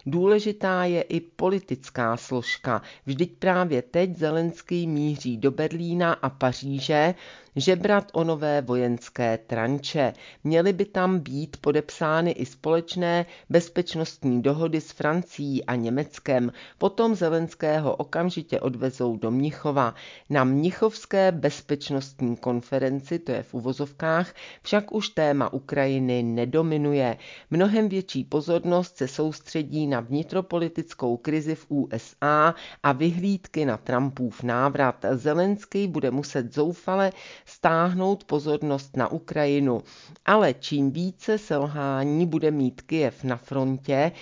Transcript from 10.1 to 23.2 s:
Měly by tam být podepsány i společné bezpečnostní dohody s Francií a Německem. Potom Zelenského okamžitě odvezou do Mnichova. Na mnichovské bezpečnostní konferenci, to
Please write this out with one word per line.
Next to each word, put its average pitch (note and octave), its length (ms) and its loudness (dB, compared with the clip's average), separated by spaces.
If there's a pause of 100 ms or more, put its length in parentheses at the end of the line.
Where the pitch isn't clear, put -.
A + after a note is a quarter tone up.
Měly E3+ 300 4
by F#3+ 120 0
tam F#3 340 0
být C#3+ 380 -6
podepsány D#3 720 0
i - 140 -4
společné E3+ 800 0 (240)
bezpečnostní D#3+ 920 0
dohody D#3 400 0
s D3+ 100 -20
Francií C#3+ 760 -2
a B2 100 -2
Německem. B2 760 0 (260)
Potom A3+ 380 2
Zelenského D#3+ 800 0
okamžitě E3+ 640 -2
odvezou B2 580 -2
do A2+ 140 -2
Mnichova. C#3 640 0 (340)
Na C#3+ 140 2
mnichovské F#3 880 2
bezpečnostní C#3 1040 -4
konferenci, C3+ 840 -2
to D#3 120 -6